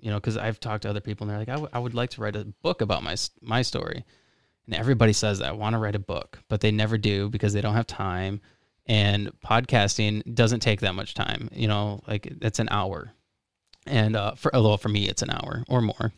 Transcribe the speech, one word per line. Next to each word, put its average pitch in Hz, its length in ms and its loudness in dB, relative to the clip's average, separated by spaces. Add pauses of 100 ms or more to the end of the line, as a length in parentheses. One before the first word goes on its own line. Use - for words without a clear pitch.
you 117 100 -6
know, 104 100 -2
'cause 110 160 -2
I've 107 240 -4
talked 107 220 -6
to 98 80 -4
other 101 100 -4
people 104 240 -8
and 104 60 -4
they're 104 80 -4
like, 110 100 -6
"I 123 40 -6
w-, 147 200 -6
I 120 60 -4
would 120 160 -6
like 120 160 -2
to - 100 -12
write 107 160 -4
a 104 80 -6 (180)
book 180 180 -2
about 98 220 0
my 78 100 -4
s-, - 180 -4 (100)
my 117 220 0
story." - 420 -4 (640)
And 107 80 -8
everybody 113 380 4
says 104 280 0
that, 67 80 -4
"I 73 40 -4
wanna 107 260 0
write 107 180 0
a 101 40 -2
book," - 380 -8 (100)
but 107 120 0
they 107 120 4
never 107 260 2
do 101 320 0
because 104 220 0
they 101 80 0
don't 104 140 0
have 113 120 2
time. 95 540 -4 (460)
And 104 440 4 (140)
podcasting 110 920 2
doesn't 117 260 4
take 107 200 2
that 95 140 -2
much - 200 -8
time, - 380 -4
you 113 160 0
know, 104 380 0
like, 104 200 -4 (160)
it's 110 160 -2
an 110 120 0
hour. 95 420 -4 (720)
And, 110 300 4
uh, 104 180 -2
for, - 200 -2
although 110 220 6
for - 120 -2
me, 101 200 2
it's 95 140 -4
an - 80 -4
hour - 380 -6
or 127 120 2
more, 113 380 0